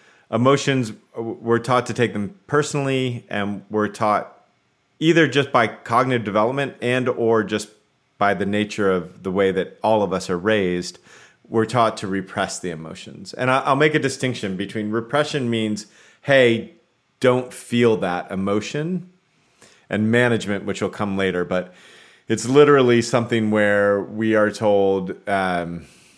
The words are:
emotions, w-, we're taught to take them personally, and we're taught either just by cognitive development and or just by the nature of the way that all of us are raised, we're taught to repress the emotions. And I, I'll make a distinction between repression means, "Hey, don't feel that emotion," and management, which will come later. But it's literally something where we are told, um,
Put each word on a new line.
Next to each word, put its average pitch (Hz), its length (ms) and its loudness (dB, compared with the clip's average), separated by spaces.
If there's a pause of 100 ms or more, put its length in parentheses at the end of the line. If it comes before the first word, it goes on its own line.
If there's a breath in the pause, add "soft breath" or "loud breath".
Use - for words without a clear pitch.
(320 soft breath)
emotions, 127 640 2 (200)
w-, 113 280 -8
we're 117 180 2
taught 123 280 0
to 117 60 -6
take 110 200 0
them 101 340 -8
personally, 135 840 -2
and 101 400 -6
we're 104 200 0
taught 104 520 -2 (600)
either 160 260 4
just 135 240 0
by 117 160 2
cognitive 120 560 0
development 113 580 -2
and 123 280 -2
or 113 340 2
just 104 240 -4 (500)
by 101 160 2
the 95 120 -2
nature 104 440 -2
of 90 340 -4
the 95 100 -4
way 95 180 2
that 90 320 -4
all 107 180 2
of 92 120 -2
us 90 160 -6
are 90 100 -2
raised, 90 580 -2 (520 loud breath)
we're 110 160 0
taught 110 320 0
to 107 100 -10
repress 95 500 -6
the 90 120 -8
emotions. 80 640 -14
And 127 180 -2
I, 131 120 2
I'll 139 120 2
make 151 200 2
a 143 40 2
distinction 127 560 -4
between 104 360 -6
repression 135 580 -2
means, 107 380 -2 (340 soft breath)
"Hey, 123 540 4 (440)
don't 127 340 0
feel 120 420 2
that 90 360 -4
emotion," 104 800 -4 (800 soft breath)
and 107 220 0
management, 104 540 0
which 98 160 -4
will 101 80 -2
come 101 260 -6
later. 92 300 0
But 90 280 -4 (540 loud breath)
it's 110 180 -2
literally 131 560 6
something 113 480 0
where 104 520 2
we 110 340 -2
are 107 160 4
told, 98 600 2 (180)
um, 87 560 -4 (320 loud breath)